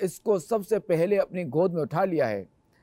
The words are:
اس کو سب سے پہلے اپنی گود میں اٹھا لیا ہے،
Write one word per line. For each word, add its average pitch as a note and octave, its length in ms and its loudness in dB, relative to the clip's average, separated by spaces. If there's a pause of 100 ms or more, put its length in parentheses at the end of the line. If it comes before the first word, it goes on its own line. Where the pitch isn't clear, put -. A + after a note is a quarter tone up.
اس F#3 180 -4
کو G#3 200 2
سب G#3+ 280 -2
سے G#3 140 0
پہلے F3+ 380 0
اپنی F3+ 240 -4 (100)
گود E3+ 200 2
میں E3 80 -2
اٹھا D#3 240 0
لیا D3+ 240 0
ہے، G2+ 140 -4 (400)